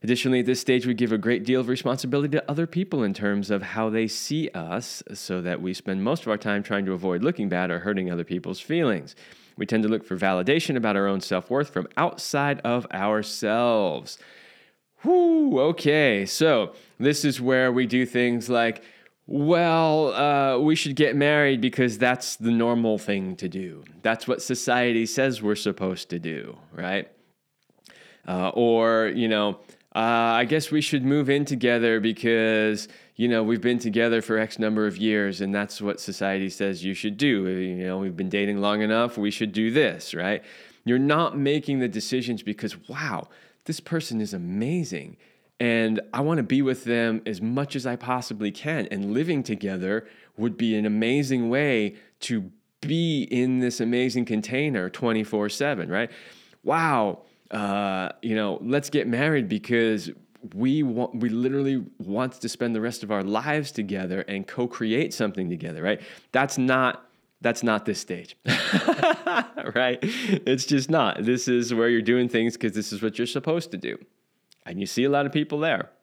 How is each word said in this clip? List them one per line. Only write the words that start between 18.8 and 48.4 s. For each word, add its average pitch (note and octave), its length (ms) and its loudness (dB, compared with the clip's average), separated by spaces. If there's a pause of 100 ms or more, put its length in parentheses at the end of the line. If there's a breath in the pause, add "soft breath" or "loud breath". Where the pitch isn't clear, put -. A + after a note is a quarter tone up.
"Well, D#3+ 880 4
uh, C#3 420 4
we D3+ 180 4
should D3 200 -4
get C#3 200 4
married C#3+ 460 4
because A#2+ 380 2
that's B2+ 380 0
the A2+ 120 0
normal A#2 480 2
thing F#2+ 380 -4
to F#2 120 -8
do. F2 360 -10 (180)
That's - 260 0
what B2 140 -2
society B2 640 0
says B2 380 -2
we're G#2 100 2
supposed F#2+ 560 -4
to F2 80 -6
do," D#2+ 400 -8 (160)
right? F2+ 340 -4 (1200 loud breath)
Uh, F2+ 280 -2
or, A2+ 580 4
you A#2 140 0
know, G#2 320 2 (340 loud breath)
uh, A#2 460 2
"I B2 60 4
guess D3+ 260 0
we D#3 80 2
should C#3+ 240 0
move C#3 260 2
in C#3+ 140 4
together A#2+ 560 2
because, A2 880 2 (300 loud breath)
you A#2 100 2
know, A2+ 160 4
we've A2 160 2
been A#2+ 180 2
together A#2 440 2
for A2 160 0
X A2 200 -2
number G#2+ 300 2
of F#2 80 -2
years G2+ 460 0
and G2 120 -2
that's G2+ 280 -4
what G2+ 180 -4
society G2 480 -4
says F#2 380 -4
you F#2+ 80 -2
should G#2 240 -6
do. A2 320 2
You F#2 260 -4
know, F#2 220 -4
we've F#2+ 180 -4
been F#2+ 140 -4
dating G2+ 320 0
long G#2 200 0
enough, A2+ 360 0
we G#2 140 0
should G#2+ 200 -4
do A2 180 0
this," A2+ 440 0
right? F2+ 280 -2 (440 loud breath)
You're A#2+ 120 4
not D3 400 2
making C#3+ 420 0
the B2 100 0
decisions A2+ 520 -4
because, G#2 360 -6 (100)
"Wow, C3 400 -6 (380 soft breath)
this - 160 -6
person D#3 400 -4
is G2+ 120 -6
amazing F#2+ 840 -4 (420 soft breath)
and A2+ 400 2 (140)
I B2 80 -2
wanna D3+ 220 0
be B2+ 180 2
with C3 240 0
them A#2 400 0
as G2 160 -6
much C3 340 -2
as B2+ 100 -6
I A#2+ 100 -2
possibly A#2+ 540 -4